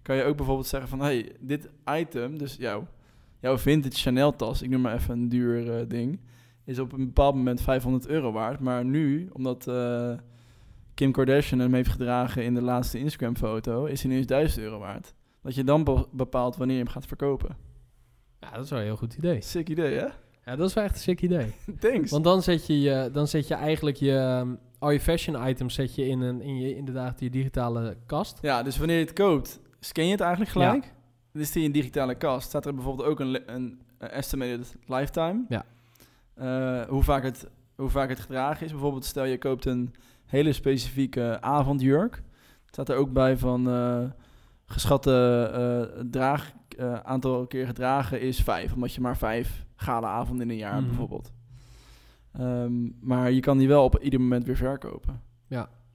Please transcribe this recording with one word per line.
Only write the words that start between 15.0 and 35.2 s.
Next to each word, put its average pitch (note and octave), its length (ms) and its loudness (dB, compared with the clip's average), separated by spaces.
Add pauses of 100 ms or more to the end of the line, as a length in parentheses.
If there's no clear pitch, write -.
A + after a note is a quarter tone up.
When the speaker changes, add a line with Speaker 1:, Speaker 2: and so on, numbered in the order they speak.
Speaker 1:
Dat B2+ 140 -8
je C3+ 80 0
dan D3+ 200 6
be-, C3 280 2
bepaalt B2+ 460 -2
wanneer B2+ 200 0
je B2 60 0
hem - 80 -4
gaat C3 140 -10
verkopen. - 520 -2 (800)
Speaker 2:
Ja, - 120 -16
dat B2 120 -10
is D3 60 -12
wel C3 100 -4
een G#2 60 -2
heel G#2+ 120 -2
goed A#2 160 -6
idee. D3+ 280 0
Speaker 1:
Sick - 280 -4
idee, D#3+ 280 0
hè? - 80 -2 (400)
Speaker 2:
Ja, B2 100 -6
dat F3 120 0
is F#3+ 60 -2
wel G#3+ 100 2
echt G3 120 -2
een - 60 -12
sick F3+ 200 0
idee. E3 320 0 (140)
Speaker 1:
<laughs> - 120 -12
Thanks. A#3+ 320 2
Speaker 2:
Want D3+ 120 2
dan F#3 180 8
zet E3+ 260 2
je D3 140 4
je, C3 320 2
dan D3 140 2
zet D3 200 0
je D#3+ 60 -2
eigenlijk D3+ 440 0
je, C#3 200 4
ehm, B2+ 380 0 (240)
al D3 120 2
je D3 80 4
fashion D#3 480 0
items B2+ 260 -2
zet C3 220 -4
je C3 120 0
in C3 140 0
een, B2 200 -2
in C3+ 180 -6
je, C3 160 -4
inderdaad, B2+ 440 -6
je B2 100 -4
digitale A#2+ 760 -2
kast. D#3 360 -4
Speaker 1:
Ja, B2+ 220 0
dus C3 140 -2
wanneer E3 200 2
je D#3+ 80 4
het D#3+ 80 -12
koopt, F3+ 460 2 (200)
scan - 260 -2
je F#3 60 4
het G3+ 100 0
eigenlijk F3 320 0
Speaker 2:
Ja. F3+ 120 4
Speaker 1:
gelijk. B3 280 2 (380)
Dan D3+ 100 -8
is D3 100 -4
die E3+ 120 0
in D3+ 80 2
digitale C3 440 0
kast. C3 320 -2
Staat - 180 -4
er C#3+ 100 -4
bijvoorbeeld C3 320 -4
ook D3 120 0
een C3+ 120 -2
le-, C3 140 -2
een, B2 360 -10 (160)
eh, - 200 -12
estimated B2 580 -6 (120)
lifetime. E3 600 -2